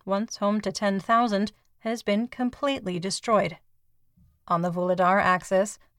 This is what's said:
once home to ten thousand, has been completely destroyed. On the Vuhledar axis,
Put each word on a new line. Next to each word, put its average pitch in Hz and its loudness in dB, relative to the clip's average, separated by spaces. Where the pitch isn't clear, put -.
once 202 -2
home 208 0
to 185 -2
ten 196 0
thousand, 214 0
has 226 -6
been 214 0
completely 247 -4
destroyed. 190 0
On 170 0
the 175 -2
Vuhledar 180 2
axis, 185 0